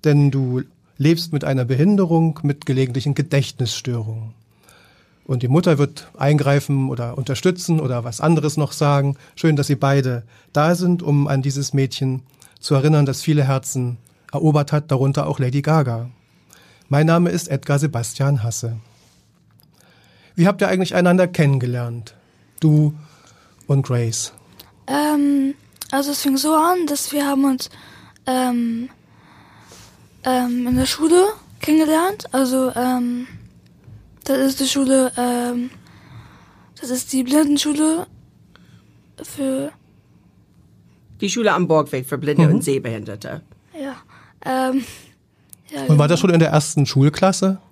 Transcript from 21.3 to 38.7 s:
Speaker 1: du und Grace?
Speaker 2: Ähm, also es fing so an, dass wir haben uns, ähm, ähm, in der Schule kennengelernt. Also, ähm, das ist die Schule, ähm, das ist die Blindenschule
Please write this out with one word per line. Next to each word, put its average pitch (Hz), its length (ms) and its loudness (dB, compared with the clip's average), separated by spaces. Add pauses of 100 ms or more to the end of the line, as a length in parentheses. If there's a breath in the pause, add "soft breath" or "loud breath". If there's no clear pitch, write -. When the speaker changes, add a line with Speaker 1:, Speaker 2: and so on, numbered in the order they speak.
Speaker 1:
du 151 340 4 (720 loud breath)
und 139 180 2
Grace? 120 480 -4 (540 loud breath)
Speaker 2:
Ähm, 285 680 0 (360)
also 277 220 -2
es 277 100 -6
fing 269 160 0
so 302 160 0
an, 339 320 2
dass 294 260 -6
wir 285 140 0
haben 277 180 0
uns, 262 240 -2 (580 loud breath)
ähm, 247 600 -2 (1400 loud breath)
ähm, 247 440 -2
in 247 80 0
der 262 100 2
Schule 330 380 4 (360)
kennengelernt. 311 720 2
Also, 262 420 0
ähm, 247 520 -2 (1000 loud breath)
das 269 140 0
ist 269 220 0
die 269 80 0
Schule, 262 500 2
ähm, 247 500 -4 (1120 loud breath)
das 294 100 -12
ist 254 220 -6
die 262 120 0
Blindenschule 302 840 0 (1160 soft breath)